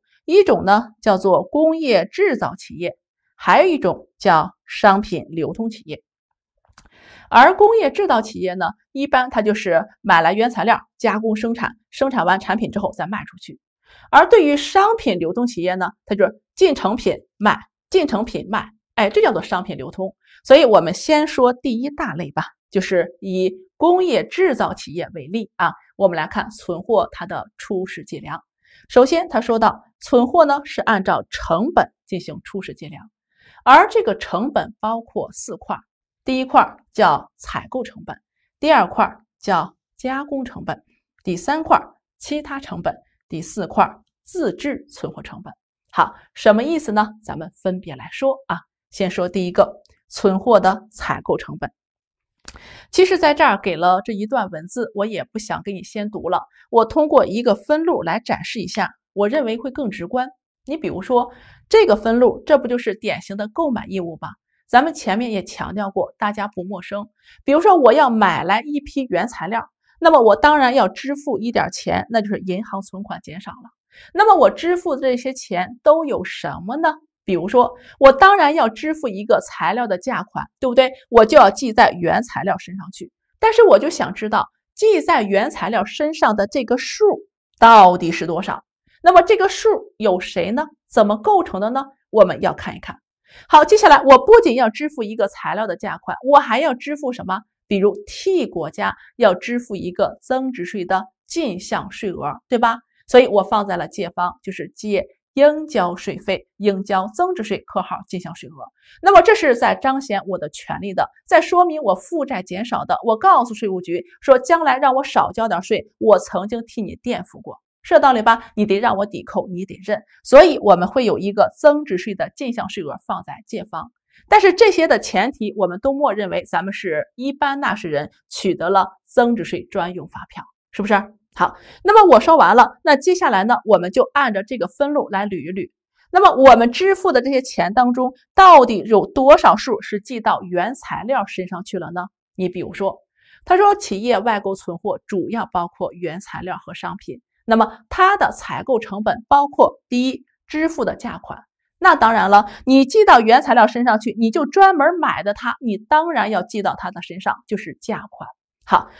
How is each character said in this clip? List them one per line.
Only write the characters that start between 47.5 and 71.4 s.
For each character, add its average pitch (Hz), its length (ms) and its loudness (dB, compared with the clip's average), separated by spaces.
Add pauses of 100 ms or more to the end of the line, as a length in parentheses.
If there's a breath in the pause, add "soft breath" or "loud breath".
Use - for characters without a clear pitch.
分 185 260 -8
别 156 160 -18
来 - 160 -20
说 269 240 -4 (100)
啊。 170 120 -8 (320)
先 185 200 -4
说 180 180 -4
第 180 180 -6
一 180 40 -6
个， - 320 0 (260)
存 190 300 -2
货 214 220 2
的 190 300 -2
采 - 320 -10
购 165 140 -4
成 151 220 -12
本。 143 120 -12 (1200 loud breath)
其 370 140 4
实 370 140 2
在 311 160 2
这 311 100 2
儿 202 160 2
给 175 160 -6
了 180 260 2
这 226 120 -10
一 208 120 -8
段 220 240 -4
文 160 160 -14
字， 233 280 -8
我 202 100 -4
也 208 260 -8
不 - 80 -12
想 160 240 -10
给 196 120 -10
你 180 80 -14
先 208 280 -10
读 175 200 -10
了， 180 120 -2 (280 soft breath)
我 226 160 2
通 294 200 0
过 294 200 2
一 208 160 -6
个 240 120 2
分 302 300 -2
录 330 180 -2
来 170 160 -4
展 220 260 -8
示 - 160 -10
一 180 60 -10
下， 185 240 -6 (220)
我 202 160 -2
认 277 160 -2
为 226 140 -6
会 254 120 -12
更 254 200 -8
直 175 160 -12
观。 254 240 -6 (340)
你 302 140 -10
比 190 100 -8
如 180 140 -8
说 247 280 -2 (380 loud breath)
这 427 160 6
个 208 120 4
分 226 220 -2
录， 247 280 2
这 302 100 4
不 269 100 -2
就 240 120 -4
是 277 160 -6
典 175 260 -8
型 196 160 -14
的 208 120 -8
购 311 220 -4
买 214 160 -6
义 185 140 -8
务 165 220 -10
吗？ - 80 -14 (360)
咱 247 180 2
们 320 100 -6
前 208 240 -6
面 240 120 -6
也 196 140 -6
强 - 300 -12
调 196 160 -8
过， - 260 -6
大 208 160 -6
家 208 160 -10
不 190 160 -12
陌 190 160 -12
生。 202 280 -12 (360 soft breath)
比 269 80 0
如 302 80 4
说 370 160 6
我 254 160 6
要 277 160 4
买 190 360 0
来 202 180 -2
一 294 180 -8
批 277 300 -8
原 175 180 -2
材 170 200 -12
料， 226 200 -8 (320)
那 339 100 4
么 311 120 8
我 214 120 6
当 302 220 4
然 262 180 2
要 220 140 2
支 262 260 -10
付 285 240 -6
一 233 140 -8